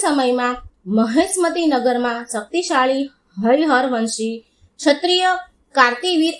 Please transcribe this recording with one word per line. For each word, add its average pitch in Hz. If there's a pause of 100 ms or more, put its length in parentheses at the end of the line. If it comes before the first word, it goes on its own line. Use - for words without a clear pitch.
સમયમાં 247 (300)
મહેશમતી 330
નગરમાં 240
શક્તિશાળી 269 (340)
હરિહર 277
વંશી 226 (320)
ક્ષત્રિય 359 (460)
કાર્તિવીર 311